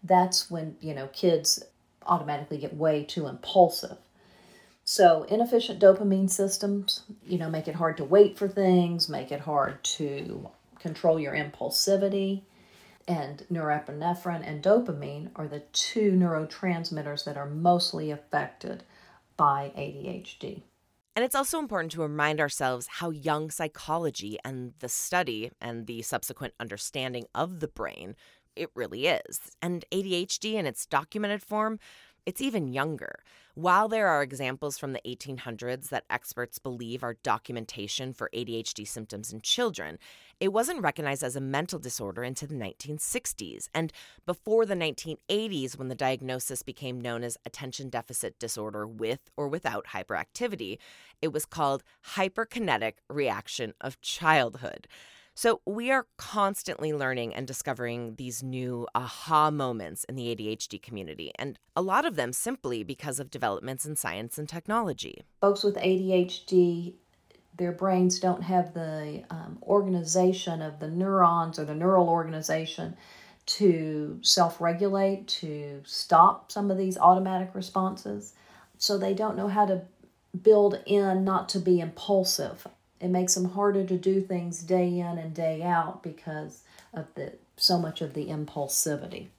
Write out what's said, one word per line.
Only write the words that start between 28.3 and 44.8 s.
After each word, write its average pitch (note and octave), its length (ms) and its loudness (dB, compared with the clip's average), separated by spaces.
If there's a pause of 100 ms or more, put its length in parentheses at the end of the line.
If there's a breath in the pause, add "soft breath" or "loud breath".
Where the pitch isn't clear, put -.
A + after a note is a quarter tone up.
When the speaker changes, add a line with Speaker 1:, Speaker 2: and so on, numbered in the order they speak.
Speaker 2:
it E3 180 -6
really A#2+ 320 -4
is. - 320 -2 (220)
And F3 320 -4
A F#3+ 80 0
D F#3+ 140 -2
H F3+ 240 -4
D A3 180 -4
in F#3+ 80 -2
its B2+ 200 -6
documented G3+ 560 -2
form, G#3+ 380 -4 (460 soft breath)
it's - 160 -6
even G#3+ 300 -2
younger. C#3 480 -6 (360 soft breath)
While F3+ 320 4
there G#3+ 200 2
are D3+ 160 4
examples C3+ 560 -4
from C3+ 140 -6
the - 140 -8
eighteen B2+ 300 -10
hundreds B2 520 -8
that - 200 -6
experts - 480 -6
believe A#2+ 460 -8
are A#2 180 -6
documentation A#2 920 -4
for - 200 -8
A A#2+ 120 -6
D A#2 100 -8
H A2+ 180 -6
D G#2 120 -12
symptoms A2 460 -12
in G#2+ 100 -14
children, F#2+ 580 -2 (400 loud breath)
it F#3+ 140 0
wasn't B3+ 280 0
recognized D3 400 -2
as C3 140 -6
a C#3 60 -6
mental C#3+ 360 -4
disorder A#2 460 -8
until C3 240 -8
the D3+ 80 -8
nineteen C3+ 420 -10
sixties. - 800 -8
And D#3+ 160 -2 (340 loud breath)
before A3 400 2
the G3+ 80 -2
nineteen D#3+ 440 -4 (120)